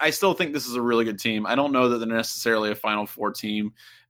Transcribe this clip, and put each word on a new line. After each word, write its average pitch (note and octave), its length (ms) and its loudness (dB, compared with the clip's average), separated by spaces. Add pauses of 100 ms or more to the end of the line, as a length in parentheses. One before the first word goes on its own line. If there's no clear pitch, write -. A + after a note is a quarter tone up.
I D#3 80 4
still F#3 240 2
think D#3+ 200 -2
this B2+ 140 -4
is A#2+ 80 -4
a B2 60 0
really A#2 240 4
good G#2 140 -4
team. G#2+ 260 -2
I A2 100 0
don't C#3+ 160 2
know B2+ 180 4
that A#2+ 100 2
they're A2+ 80 -4
necessarily A2+ 640 0
a G#2 40 -4
Final G#2 300 -2
Four G#2 260 -4
team. G#2+ 420 -4 (360)